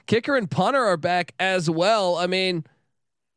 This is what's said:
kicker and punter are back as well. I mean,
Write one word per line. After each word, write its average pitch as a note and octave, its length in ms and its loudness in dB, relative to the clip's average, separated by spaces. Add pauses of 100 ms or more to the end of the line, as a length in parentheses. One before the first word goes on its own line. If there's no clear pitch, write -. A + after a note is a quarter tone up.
kicker B3+ 320 0
and G3+ 120 -2
punter B3 300 0
are G3+ 160 2
back F3 440 -2
as F#3 300 0
well. F3+ 460 2
I F3 120 0
mean, F#3 360 -2 (720)